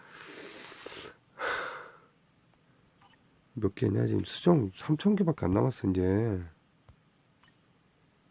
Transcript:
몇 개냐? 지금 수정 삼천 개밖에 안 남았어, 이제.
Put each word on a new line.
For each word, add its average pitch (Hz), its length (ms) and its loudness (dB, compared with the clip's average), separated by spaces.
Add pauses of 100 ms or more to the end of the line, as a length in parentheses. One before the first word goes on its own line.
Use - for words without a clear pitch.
(3500)
몇 104 220 0
개냐? 113 300 2
지금 104 180 0
수정 127 540 2
삼천 196 380 2
개밖에 165 300 2
안 90 60 4
남았어, 113 380 2
이제. 95 520 2 (1900)